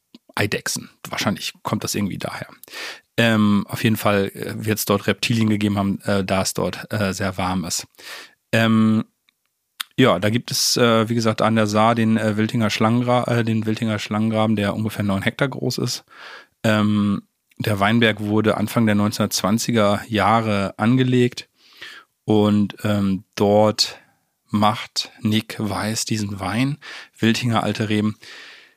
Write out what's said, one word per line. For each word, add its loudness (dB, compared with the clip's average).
Eidechsen. -4
Wahrscheinlich -6
kommt -6
das -6
irgendwie -4
daher. -10
Ähm, 4
auf -8
jeden 2
Fall, 0
äh, -8
wird's -2
dort 0
Reptilien 0
gegeben 0
haben, -2
äh, 0
da 0
es -4
dort, -6
äh, -2
sehr -6
warm -4
ist. -8
Ähm, 2
ja, 4
da 0
gibt -2
es, -2
äh, 4
wie -2
gesagt, 0
an 4
der 4
Saar 4
den, 2
äh, 0
Wiltinger 0
Schlangengra-, 2
äh, 0
den -2
Wiltinger -2
Schlangengraben, 0
der 0
ungefähr -4
neun -2
Hektar -2
groß -6
ist. -6
Ähm, 2
der -2
Weinberg 2
wurde 2
Anfang 0
der 2
neunzehnhundertzwanziger 0
Jahre 2
angelegt 2
und, 4
ähm, -2
dort 2
macht -2
Nick -2
Weiß -4
diesen -6
Wein, -4
Wiltinger 2
Alte -2
Reben, 0